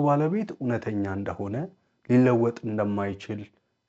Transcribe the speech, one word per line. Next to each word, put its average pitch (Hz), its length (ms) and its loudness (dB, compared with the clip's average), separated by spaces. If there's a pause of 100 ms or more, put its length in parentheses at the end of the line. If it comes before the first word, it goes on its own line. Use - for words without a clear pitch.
ባለቤት 156 500 2
እውነተኛ 110 520 -2 (100)
እንደሆነ 101 420 -6 (520)
ሊለወጥ 120 540 4
እንደማይችል፣ 104 760 -4 (480)